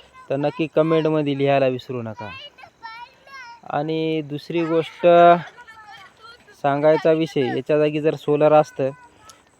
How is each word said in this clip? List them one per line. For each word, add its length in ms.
तर 60
नक्की 300
कमेंटमध्ये 720
लिहायला 280
विसरू 360
नका. 280
आणि 540
दुसरी 400
गोष्ट 420
सांगायचा 500
विषय, 340
याच्या 320
जागी 220
जर 140
सोलर 380
असतं 380